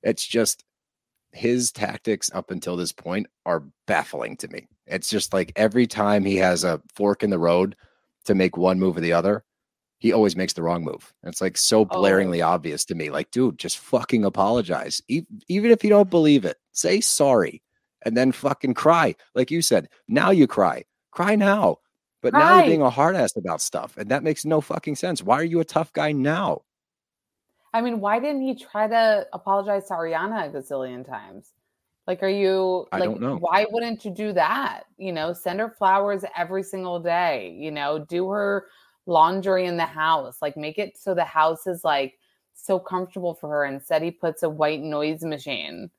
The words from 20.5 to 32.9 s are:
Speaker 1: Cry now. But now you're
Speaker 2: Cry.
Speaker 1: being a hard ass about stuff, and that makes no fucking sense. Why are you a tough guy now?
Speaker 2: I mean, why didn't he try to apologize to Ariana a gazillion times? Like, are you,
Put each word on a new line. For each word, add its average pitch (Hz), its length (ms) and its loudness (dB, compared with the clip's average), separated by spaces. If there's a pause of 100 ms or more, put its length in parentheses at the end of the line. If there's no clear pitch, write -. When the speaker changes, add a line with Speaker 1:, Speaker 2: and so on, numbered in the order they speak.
Speaker 1:
Cry 202 240 0
now. 202 440 2 (440)
But - 100 0
now 277 80 4
you're 320 80 8 (140)
Speaker 2:
Cry. 302 40 6
Speaker 1:
being 160 160 4
a 127 80 4
hard 147 260 2
ass 123 200 0
about 87 240 -6
stuff, - 360 -8
and 104 140 -10
that 135 140 0
makes 156 200 -2
no 156 160 2
fucking - 360 -8
sense. - 260 -6
Why 117 160 2
are 165 60 -2
you 170 160 0
a 156 40 0
tough - 280 -4
guy 151 200 0
now? 151 500 -2 (1120)
Speaker 2:
I 226 100 0
mean, 233 180 -4
why 208 180 0
didn't 285 240 -4
he 262 120 -4
try 214 340 -4
to 220 440 2
apologize 196 560 -2
to 190 60 -6
Ariana 170 520 -4
a 139 40 -12
gazillion 131 560 -8
times? 104 460 -16 (540)
Like, 185 160 -6
are 190 60 -2
you, 190 640 0